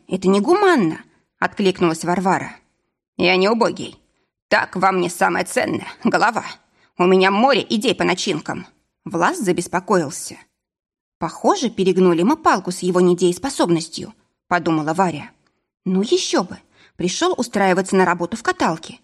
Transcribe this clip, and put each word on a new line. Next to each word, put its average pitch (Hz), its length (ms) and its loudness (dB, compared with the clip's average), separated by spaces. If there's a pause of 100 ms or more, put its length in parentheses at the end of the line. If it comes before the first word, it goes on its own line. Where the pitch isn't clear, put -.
это 190 220 -2
негуманно», 339 720 2 (380)
откликнулась 185 680 0
Варвара. 175 500 -2 (600)
«Я 185 180 2
не 185 140 2
убогий. 220 500 -2 (480)
Так - 300 -2
вам 185 240 2
не 175 80 -2
самое 185 340 -2
ценное — - 440 -4 (180)
голова. 190 400 0 (540)
У 180 60 2
меня 185 240 4
море 214 400 2
идей 208 240 0
по - 100 -4
начинкам». 170 640 -4 (400)
Влас 175 320 -2
забеспокоился. 180 1000 -2 (840)
«Похоже, 240 500 -2
перегнули 185 540 4
мы 262 120 2
палку 269 360 0
с 180 80 -8
его 180 200 0
недееспособностью», 175 1160 0 (320)
подумала 160 480 0
Варя. 160 340 -2 (560)
«Ну 185 160 0
еще 330 420 0
бы! - 140 -14 (380)
Пришел 320 420 -2
устраиваться 196 580 0
на 190 100 4
работу 175 320 -2
в - 40 -18
каталке, - 640 -4